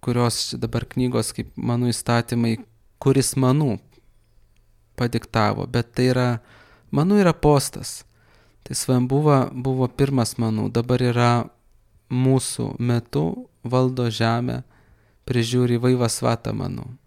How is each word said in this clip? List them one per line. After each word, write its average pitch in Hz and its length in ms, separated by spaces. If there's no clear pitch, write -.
kurios 120 460
čia 123 120
dabar 117 240
knygos 123 480
kaip - 220
Mano 120 340
įstatymai, 117 680
kuris 135 380
Manu 131 380
padiktavo, 117 720
bet 120 300
tai 127 160
yra, 127 160
Manu 185 240
yra 180 140
postas. - 720
Tai - 120
Svajambuva 131 760
buvo 131 360
pirmas 135 500
Manu, 110 300
dabar 120 340
yra 120 300
mūsų 127 680
metu, 139 680
valdo 127 480
žemę, 120 500
prižiūri 120 560
Vaivasvata 120 720
Manu. - 340